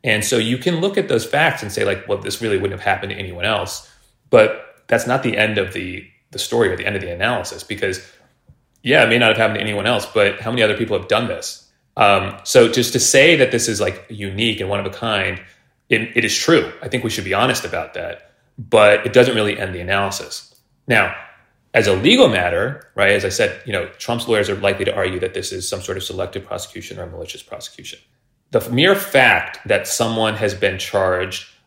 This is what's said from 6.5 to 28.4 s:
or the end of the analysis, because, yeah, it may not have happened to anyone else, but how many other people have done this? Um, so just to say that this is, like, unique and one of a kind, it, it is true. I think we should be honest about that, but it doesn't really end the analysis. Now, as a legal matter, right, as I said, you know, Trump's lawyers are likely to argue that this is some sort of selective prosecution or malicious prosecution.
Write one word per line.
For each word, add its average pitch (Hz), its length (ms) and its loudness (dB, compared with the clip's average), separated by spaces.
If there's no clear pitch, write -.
or 90 80 -2
the 92 100 -6
end 101 100 -4
of 92 60 -4
the 87 100 -8
analysis, 98 500 -4
because, 98 420 -6
yeah, 135 220 4
it 113 40 2
may 117 100 2
not 117 100 4
have 110 80 4
happened 107 240 0
to 104 40 -6
anyone 104 220 -4
else, 110 180 0
but 101 360 0
how 113 100 -6
many 120 120 0
other 107 140 2
people 101 220 -2
have 92 100 -8
done 110 200 0
this? - 420 -10
Um, 98 480 2
so 117 240 8
just 117 260 0
to 120 60 2
say 156 360 6
that 165 160 2
this 120 160 -2
is, 101 120 -4
like, 90 280 -4
unique 104 520 -4
and 95 80 -4
one 101 120 -2
of 98 60 -8
a 95 40 -6
kind, 98 500 -4
it, 113 280 0
it 117 80 2
is 104 120 -2
true. - 360 2
I 123 60 -10
think 123 160 -4
we 113 60 -2
should 98 140 -6
be 92 100 -4
honest 120 300 0
about 82 300 -8
that, - 380 -12
but 104 480 6
it - 60 -4
doesn't 120 220 6
really 107 240 0
end - 160 -6
the 87 60 -8
analysis. 98 760 -4
Now, 107 280 2
as 110 120 4
a 98 80 4
legal 202 340 6
matter, 92 680 -2
right, 98 180 4
as 98 120 0
I 95 40 -2
said, - 380 -2
you 117 60 -8
know, 90 160 -6
Trump's 120 280 -6
lawyers 104 240 2
are 98 60 -2
likely 98 280 0
to 98 100 -2
argue 92 260 -2
that 92 140 -6
this 87 180 -8
is 90 160 -8
some 95 120 -6
sort 92 160 -8
of 92 60 -8
selective 92 420 -8
prosecution - 540 -12
or 87 80 -10
malicious 85 360 -14
prosecution. - 560 -16